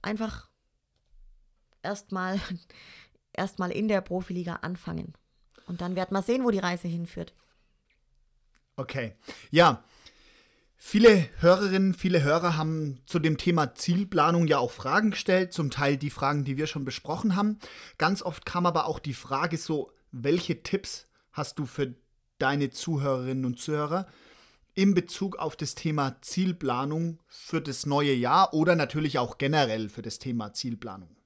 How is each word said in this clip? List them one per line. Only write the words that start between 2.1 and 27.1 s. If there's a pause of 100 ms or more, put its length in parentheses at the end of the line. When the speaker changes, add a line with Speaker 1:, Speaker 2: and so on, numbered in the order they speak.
Speaker 1:
<laughs>
erstmal
in
der
Profiliga
anfangen. (520)
Und
dann
wird
man
sehen,
wo
die
Reise
hinführt. (1400)
Speaker 2:
Okay. (340)
Ja. (920)
Viele
Hörerinnen,
viele
Hörer
haben
zu
dem
Thema
Zielplanung
ja
auch
Fragen
gestellt,
zum
Teil
die
Fragen,
die
wir
schon
besprochen
haben. (380)
Ganz
oft
kam
aber
auch
die
Frage
so, (220)
welche
Tipps (240)
hast
du
für (440)
deine
Zuhörerinnen
und
Zuhörer (680)
in
Bezug
auf
das
Thema
Zielplanung